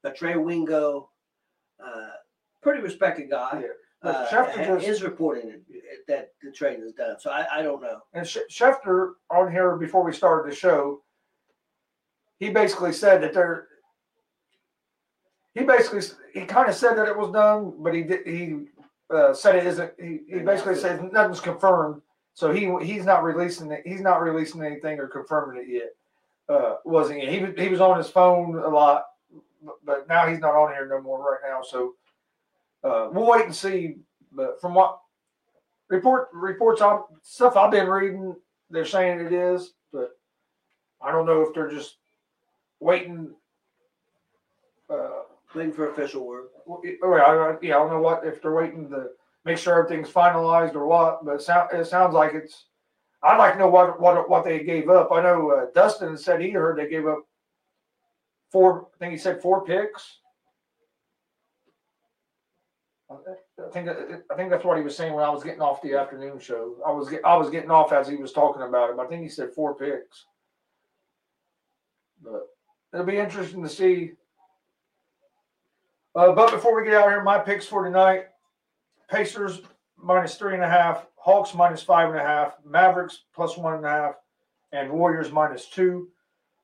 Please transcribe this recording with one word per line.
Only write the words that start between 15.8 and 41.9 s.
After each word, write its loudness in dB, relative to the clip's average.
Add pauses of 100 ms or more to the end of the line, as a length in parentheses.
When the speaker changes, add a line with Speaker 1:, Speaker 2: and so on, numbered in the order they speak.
Speaker 2:
s-, -10 (160)
he -10
kinda 2
said 2
that 2
it -2
was -4
done, 2
but -4
he -2
did, -4
he, -8 (520)
uh, 6
said 4
it 2
isn't. -6
He, -12
he -20
Speaker 1:
And -6
Speaker 2:
basically 0
Speaker 1:
that's -4
it. 0 (100)
Speaker 2:
said -12
nothing's 0
confirmed, 0 (320)
so -2
he, -2 (120)
he's -8
not 4
releasing -4
it. -12
He's -10
not 2
releasing -6
anything -10
or -10
confirming -8
it -18
yet. -10 (540)
Uh, 0
wasn't 0
he? -8
He -4
was, -8
he -4
was 0
on 6
his -6
phone 2
a -4
lot, 4 (580)
but, -20
but -6
now 4
he's -4
not 2
on 2
here -10
no -4
more -8
right -4
now. -8
So, -8 (880)
uh, -4
we'll -2
wait 6
and -10
see. -6 (360)
But -8
from -6
what 4 (880)
report, 2
reports, 0
I'm, 2 (200)
stuff 2
I've 6
been 2
reading, -4 (360)
they're -6
saying 0
it -6
is, -2 (180)
but -10 (840)
I -8
don't 0
know 2
if -4
they're -6
just -14 (840)